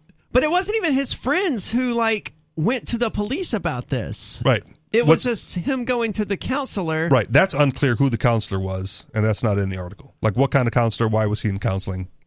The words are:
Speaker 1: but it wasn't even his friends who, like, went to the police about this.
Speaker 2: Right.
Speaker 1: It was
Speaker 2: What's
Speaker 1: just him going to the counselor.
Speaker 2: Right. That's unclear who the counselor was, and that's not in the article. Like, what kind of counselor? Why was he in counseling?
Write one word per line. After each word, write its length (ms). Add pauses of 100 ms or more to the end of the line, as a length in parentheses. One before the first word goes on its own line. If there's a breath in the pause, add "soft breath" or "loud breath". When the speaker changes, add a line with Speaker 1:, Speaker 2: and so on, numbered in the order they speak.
(320)
Speaker 1:
but 120
it 80
wasn't 260
even 160
his 200
friends 580
who, 220
like, 400 (220)
went 340
to 80
the 140
police 420
about 360
this. 540
Speaker 2:
Right. 200 (280)
Speaker 1:
It 160
was 180
Speaker 2:
What's 180
Speaker 1:
just 120
him 300
going 280
to 120
the 120
counselor. 720
Speaker 2:
Right. 200
That's 260
unclear 400
who 160
the 60
counselor 420
was, 460 (100)
and 100
that's 180
not 140
in 120
the 80
article. 440
Like, 140
what 160
kind 160
of 60
counselor? 360
Why 160
was 160
he 80
in 100
counseling? 480 (200)